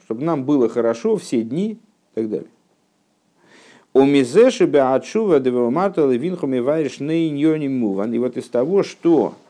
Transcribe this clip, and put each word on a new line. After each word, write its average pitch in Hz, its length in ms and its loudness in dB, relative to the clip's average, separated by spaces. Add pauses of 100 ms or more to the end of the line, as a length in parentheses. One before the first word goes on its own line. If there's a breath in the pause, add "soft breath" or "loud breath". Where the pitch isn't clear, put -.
чтобы 113 180 -10
нам 151 220 -4
было 131 240 2
хорошо 117 480 -2
все 117 260 -4
дни 170 300 -6
и 208 60 -16 (360)
так 113 160 -4
далее. 92 180 -6 (1500 soft breath)
"О 135 100 6
мизе 143 460 4
шебе 147 320 2
ачува 139 580 0
де 127 100 0
вомарта 143 560 0
левинху 147 400 -2
мивайриш 131 540 -2
нейньони 156 680 -2
муван". 113 440 -2
И 117 60 -2
вот 123 180 -4
из 127 100 -8
того, 160 380 0
что, 143 500 0 (160 soft breath)